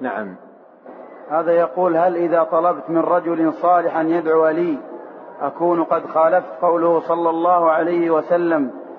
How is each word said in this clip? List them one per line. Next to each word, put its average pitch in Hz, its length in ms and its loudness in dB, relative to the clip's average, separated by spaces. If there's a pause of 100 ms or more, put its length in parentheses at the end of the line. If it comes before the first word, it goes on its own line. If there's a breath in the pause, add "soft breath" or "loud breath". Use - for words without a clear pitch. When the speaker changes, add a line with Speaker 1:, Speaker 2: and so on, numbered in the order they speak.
Speaker 1:
نعم. 104 360 -8 (920)
Speaker 2:
هذا 165 220 0
يقول: 170 440 2
"هل 175 200 2
إذا 170 260 2
طلبت 165 480 0
من 165 80 0
رجل 165 540 0
صالحا 170 500 2
يدعو 160 460 2
لي 175 300 0 (600)
أكون 165 440 0
قد 160 220 -2
خالفت 165 560 0
قوله 170 380 2
صلى 165 300 -2
الله 170 400 2
عليه 165 400 0
وسلم: 160 600 0 (280)